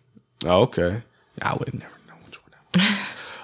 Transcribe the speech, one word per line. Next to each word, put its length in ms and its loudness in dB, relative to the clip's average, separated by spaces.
Oh, 200 6
okay. 380 0
I 120 -2
would 160 -4
have 100 -8
never 160 -20
known 160 -20
which 180 -20
one 80 -20
that 340 2